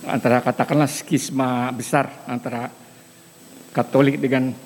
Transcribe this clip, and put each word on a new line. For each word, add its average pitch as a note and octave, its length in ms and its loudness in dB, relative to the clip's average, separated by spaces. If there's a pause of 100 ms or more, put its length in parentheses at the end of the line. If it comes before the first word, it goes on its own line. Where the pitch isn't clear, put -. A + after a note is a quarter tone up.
antara A#2+ 320 2
katakanlah - 480 2
skisma B2+ 880 -2
besar C3 540 -2
antara A#2+ 420 -6 (1000)
Katolik C#3 480 2
dengan C3 320 0 (120)